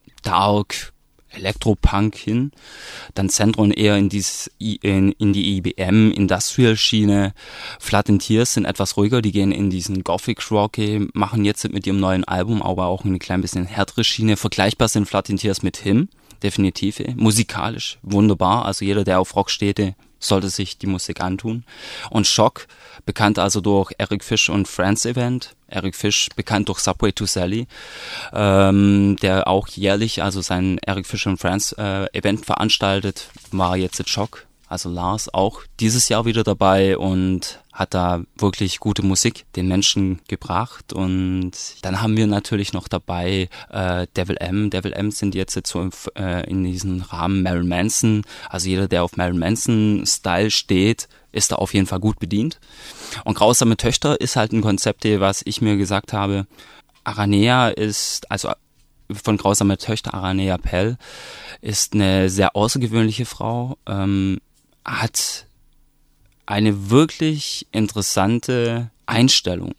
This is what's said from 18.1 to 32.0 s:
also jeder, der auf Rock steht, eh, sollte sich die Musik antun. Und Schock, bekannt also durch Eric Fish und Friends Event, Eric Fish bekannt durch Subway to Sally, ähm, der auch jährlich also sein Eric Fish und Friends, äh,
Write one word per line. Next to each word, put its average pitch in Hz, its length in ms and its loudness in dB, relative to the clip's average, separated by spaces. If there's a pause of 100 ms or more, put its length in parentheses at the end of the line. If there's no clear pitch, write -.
also 98 180 -4
jeder, 98 200 0
der 92 160 2
auf - 160 -2
Rock - 160 0
steht, 101 260 0
eh, 95 160 0 (280)
sollte 98 280 0
sich - 280 -6
die - 100 -6
Musik - 340 -6
antun. 110 420 -4 (460)
Und 107 180 2
Schock, - 400 2 (380)
bekannt 104 340 0
also 95 220 2
durch 98 360 2
Eric 101 240 -4
Fish - 280 0
und 101 180 0
Friends 98 380 0
Event, 123 500 -4 (120)
Eric 92 280 -6
Fish - 400 0
bekannt 113 320 0
durch 98 120 -4
Subway 98 340 0
to - 120 -4
Sally, 98 420 -2 (640)
ähm, 101 880 4
der 95 260 2
auch 98 220 0
jährlich 101 520 0
also 95 200 -2
sein 92 380 0
Eric 98 260 -4
Fish - 200 -6
und 98 120 0
Friends, 98 340 -2
äh, 98 400 -4